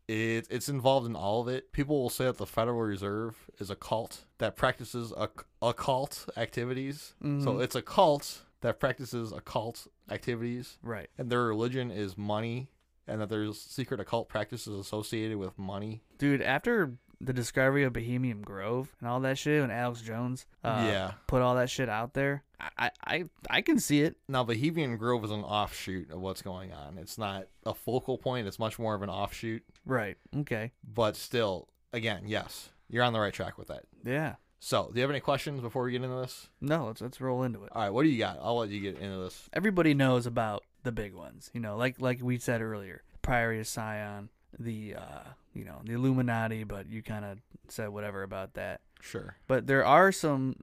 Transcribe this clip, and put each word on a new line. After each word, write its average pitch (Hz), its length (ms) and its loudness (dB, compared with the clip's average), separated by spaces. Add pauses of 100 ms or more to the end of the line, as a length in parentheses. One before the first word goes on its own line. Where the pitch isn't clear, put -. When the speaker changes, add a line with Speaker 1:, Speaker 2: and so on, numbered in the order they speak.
Speaker 1:
it, 113 420 0
it's 123 200 -4
involved 135 380 4
in 117 80 -4
all 98 260 0
of 120 80 -2
it. 131 240 -4
People 143 280 2
will 123 80 2
say - 160 0
that 127 120 0
the 101 100 -6
Federal 117 320 2
Reserve 107 560 -2 (240)
is 95 100 -8
a 98 60 -6
cult - 480 -4 (140)
that 107 180 0
practices 120 560 0
occ-, - 320 -6 (180)
occult 127 760 0
activities. 127 840 -4
So 147 60 -4
Speaker 2:
Mm-hmm. 135 340 0
Speaker 1:
it's 127 140 -2
a 123 60 -2
cult - 600 4 (180)
that 117 180 0
practices 120 540 -2
occult - 540 -6 (220)
activities. 120 760 -4
Speaker 2:
Right. 107 340 -8
Speaker 1:
And 127 120 -4
their 123 140 4
religion 120 480 0
is 98 260 -4
money, 113 520 -2 (380)
and 110 140 -4
that 101 80 -4
there's 107 300 -2
secret 127 400 -6
occult 110 300 -2
practices 104 500 -6
associated 107 580 -2
with 95 200 -6
money. 101 440 -8 (160)
Speaker 2:
Dude, 143 240 4
after 160 520 2 (280)
the 127 120 -2
discovery 135 500 4
of 127 100 4
Bohemian 117 480 0
Grove 104 580 -4
and 120 100 -6
all 123 120 0
that 131 160 2
shit, 151 240 4
when 123 100 2
Alex 120 300 -2
Jones, 120 440 -4 (180)
uh, 110 240 2
Speaker 1:
Yeah. 98 240 2 (160)
Speaker 2:
put 127 140 4
all 123 140 6
that 123 140 2
shit 127 200 -2
out 110 240 -4
there, 139 300 0 (160)
I, - 180 -10
I, - 140 0 (140)
I, 170 180 0 (260)
I 123 120 2
can 285 180 6
see 147 220 6
it. 156 140 4 (120)
Speaker 1:
Now, 131 160 2
Bohemian 123 540 0
Grove 117 280 2
is 104 60 -2
an 107 120 -4
offshoot 95 680 -2
of 85 80 -10
what's 95 220 -4
going 92 300 -10
on. 76 260 -14
It's - 200 -12
not 98 300 -4 (180)
a 107 80 0
focal 127 440 -2
point. 123 300 -2
It's 95 120 -6
much 110 200 -2
more 110 160 0
of 95 60 -2
an 101 80 -4
offshoot. 101 540 -4 (220)
Speaker 2:
Right. 113 320 -2 (180)
Okay. 120 360 -2 (120)
Speaker 1:
But 110 320 2
still, 104 520 0 (260)
again, 110 320 -2
yes, - 440 -4 (200)
you're 117 140 2
on 123 100 4
the 113 60 2
right 101 140 2
track 92 240 -6
with 95 120 -14
that. 69 140 -10 (220)
Speaker 2:
Yeah. 135 300 -2 (260)
Speaker 1:
So, 104 320 0
do 117 60 0
you - 20 4
have 135 80 4
any 139 120 -2
questions 139 400 0
before 120 220 -2
we 123 100 -2
get 123 100 -2
into 127 140 -4
this? - 320 -8 (120)
Speaker 2:
No, 147 260 0
let's, 113 140 -8
let's 127 200 -8
roll 127 220 0
into 107 200 -4
it. - 100 -14
Speaker 1:
All 113 80 -2
right, 101 100 2
what 120 120 4
do 160 60 10
you 123 100 4
got? 92 220 0
I'll 117 160 2
let 113 120 0
you 101 120 -4
get 95 180 -4
into 95 200 -6
this. - 340 -10
Speaker 2:
Everybody 175 400 6
knows 131 320 6
about 113 400 -2 (180)
the 123 80 -2
big 107 220 -4
ones, 85 400 -16
you 120 80 -6
know, 104 160 -4
like, 127 240 0
like 127 200 0
we 123 180 0
said 117 220 0
earlier, 104 420 -8 (180)
Priory 113 400 2
of 107 60 -8
Sion, 104 600 -6 (320)
the, 107 360 -8
uh, - 240 -12 (340)
you 107 100 -10
know, 76 220 -14
the 113 80 -6
Illuminati, 117 720 2
but 101 240 -8
you 110 120 -8
kinda 104 360 -8 (320)
said 110 200 -6
whatever 101 340 -6
about 95 320 -8
that. 95 260 -6 (180)
Speaker 1:
Sure. - 380 -10 (100)
Speaker 2:
But 131 200 4
there 135 180 6
are 170 260 10
some 135 520 2